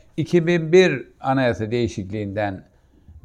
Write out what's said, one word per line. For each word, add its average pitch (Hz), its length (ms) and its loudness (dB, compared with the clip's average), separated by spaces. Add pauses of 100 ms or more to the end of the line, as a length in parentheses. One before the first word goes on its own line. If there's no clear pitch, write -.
(160)
iki 165 300 0
bin 165 260 0
bir 170 360 4 (120)
anayasa 123 500 0
değişikliğinden, 104 920 -4 (600)